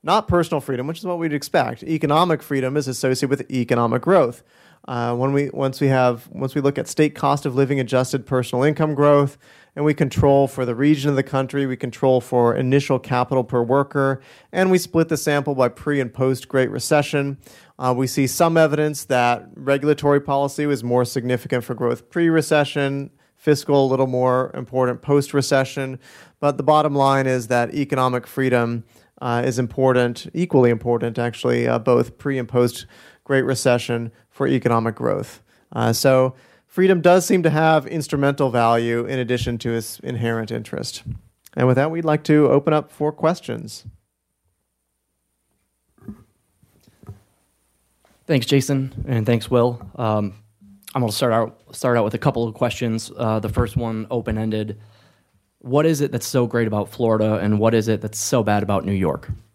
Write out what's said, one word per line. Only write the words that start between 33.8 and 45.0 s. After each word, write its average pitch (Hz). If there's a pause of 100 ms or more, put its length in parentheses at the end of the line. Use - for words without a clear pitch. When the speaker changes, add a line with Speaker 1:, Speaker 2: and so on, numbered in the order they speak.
Speaker 1:
for 135
economic 117
growth. - (300)
Uh, 117
so 131 (320)
freedom 185
does 175
seem 185
to 160
have 156
instrumental 139
value 117
in 131
addition 120
to 117
its 113
inherent 113
interest. - (520)
And 123
with 127
that, 147
we'd 165
like 151
to 151
open 143
up 151
for 151
questions. 135 (4000)